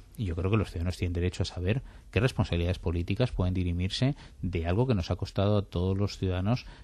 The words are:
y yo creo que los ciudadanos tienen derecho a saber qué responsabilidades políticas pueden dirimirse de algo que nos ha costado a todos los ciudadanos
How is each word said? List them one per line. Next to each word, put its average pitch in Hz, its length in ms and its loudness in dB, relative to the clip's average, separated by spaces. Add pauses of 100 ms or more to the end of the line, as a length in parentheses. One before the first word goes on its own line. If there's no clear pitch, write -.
(180)
y 113 80 -4
yo 82 100 -4
creo 92 160 0
que 113 60 4
los 98 120 0
ciudadanos 85 280 -4
tienen 90 160 -2
derecho 90 300 0
a - 20 0
saber 92 360 -2 (300)
qué - 80 0
responsabilidades 87 600 2
políticas 87 520 0
pueden 90 220 0
dirimirse 92 640 0 (260)
de 85 260 -2
algo 101 200 4
que 127 80 4
nos 90 160 0
ha 95 40 2
costado 101 440 2
a - 20 4
todos 95 360 0
los 101 200 -2
ciudadanos 95 480 0 (180)